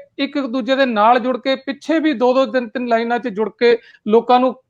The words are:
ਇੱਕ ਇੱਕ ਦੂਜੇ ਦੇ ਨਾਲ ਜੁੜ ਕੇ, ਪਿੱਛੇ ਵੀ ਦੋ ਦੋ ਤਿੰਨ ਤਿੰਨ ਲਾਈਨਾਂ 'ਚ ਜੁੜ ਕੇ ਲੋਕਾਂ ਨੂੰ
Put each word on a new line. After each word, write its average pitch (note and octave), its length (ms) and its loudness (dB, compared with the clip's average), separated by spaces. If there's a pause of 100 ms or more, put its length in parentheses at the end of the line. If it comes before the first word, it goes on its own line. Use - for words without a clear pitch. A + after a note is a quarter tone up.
(200)
ਇੱਕ C#4 180 -4
ਇੱਕ C4+ 80 -4
ਦੂਜੇ B3+ 300 -4
ਦੇ C4+ 100 2
ਨਾਲ A#3 340 2
ਜੁੜ B3 180 -4
ਕੇ, C4+ 180 -4
ਪਿੱਛੇ C#4 440 -4
ਵੀ D4+ 140 0
ਦੋ B3 200 0
ਦੋ C4 120 2
ਤਿੰਨ A#3 240 -4
ਤਿੰਨ B3 180 -8
ਲਾਈਨਾਂ A#3 320 0
'ਚ B3+ 80 -8
ਜੁੜ G#3 220 -6 (100)
ਕੇ A#3+ 180 2 (300)
ਲੋਕਾਂ A#3 320 4
ਨੂੰ B3+ 160 0 (140)